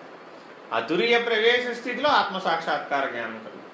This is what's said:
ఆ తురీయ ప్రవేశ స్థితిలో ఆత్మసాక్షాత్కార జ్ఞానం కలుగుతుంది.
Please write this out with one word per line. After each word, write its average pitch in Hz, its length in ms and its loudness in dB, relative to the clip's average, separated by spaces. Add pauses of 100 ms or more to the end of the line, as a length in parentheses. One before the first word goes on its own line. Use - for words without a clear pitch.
(760)
ఆ 113 40 2
తురీయ 233 400 4
ప్రవేశ 233 580 2
స్థితిలో 254 320 -2
ఆత్మసాక్షాత్కార 170 960 2
జ్ఞానం 120 260 -6
కలుగుతుంది. 110 320 -12 (100)